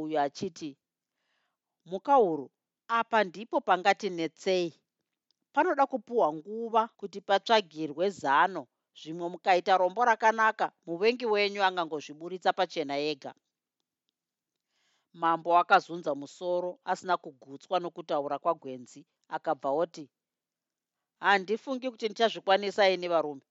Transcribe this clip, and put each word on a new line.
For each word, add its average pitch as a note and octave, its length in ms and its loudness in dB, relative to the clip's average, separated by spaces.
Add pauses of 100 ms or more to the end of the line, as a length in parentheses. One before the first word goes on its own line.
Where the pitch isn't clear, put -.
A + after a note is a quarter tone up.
uyu D#3 180 -4
achiti, D#3+ 500 -6 (1160)
"Muka F#3+ 300 0
huru, D#3+ 320 4 (420)
apa A3+ 340 2
ndipo G3 380 -6
pangatinetsei. F3+ 1120 0 (840)
Panoda C#4+ 300 2
kupuhwa A#3 480 0
nguva G#3+ 540 -2
kuti G3+ 340 -14
patsvagirwe E3+ 880 0
zano, D#3+ 580 2 (300)
zvimwe E3+ 320 -10
mukaita F3+ 480 2
rombo F#3 280 0
rakanaka, A3 600 2 (200)
muvengi A3 400 -2
wenyu G3+ 380 0
angangozviburitsa F3 880 -4
pachena D#3+ 440 -2
ega." C#3+ 360 -6 (1800)
Mambo E3+ 420 2
akazunza E3+ 580 2
musoro, F3+ 680 -6
asina F#3 340 -2
kugutswa C#3 640 -6
nokutaura D#3+ 600 -6
kwagwenzi, C#3 640 -6 (280)
akabva D#3 400 -4
oti, D#3+ 360 -4 (1160)
"Handifungiri G#3 720 0
kuti A3+ 140 -10
ndichazvikwanisa G3+ 840 2
ini F3+ 180 -2
varume. D3+ 420 -2